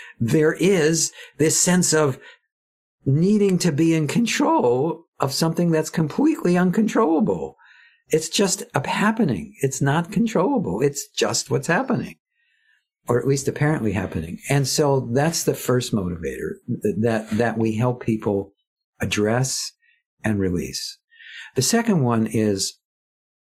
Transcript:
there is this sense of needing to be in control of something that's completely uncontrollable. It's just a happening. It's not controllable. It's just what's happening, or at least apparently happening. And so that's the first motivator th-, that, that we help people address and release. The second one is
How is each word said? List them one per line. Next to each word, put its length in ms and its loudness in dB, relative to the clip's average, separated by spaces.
there 340 2
is 580 2
this 220 2
sense 340 2
of 260 2
needing 540 4
to 120 2
be 220 2
in 140 0
control 1000 0
of 140 0
something 380 0
that's 200 0
completely 680 0
uncontrollable. 1000 2
It's 200 0
just 340 0
a 140 -2
happening. 760 0
It's 200 -2
not 300 0
controllable. 680 0
It's 280 -2
just 400 -2
what's 180 -2
happening, 480 -2
or 120 2
at 80 -2
least 200 0
apparently 460 -2
happening. 460 -6
And 180 2
so 460 0
that's 300 0
the 120 0
first 380 -2
motivator 640 -4
th-, 160 0
that, 320 -2
that 260 0
we 180 0
help 280 0
people 500 -2
address 720 -2
and 160 0
release. 580 -4
The 60 0
second 420 2
one 240 2
is 520 -2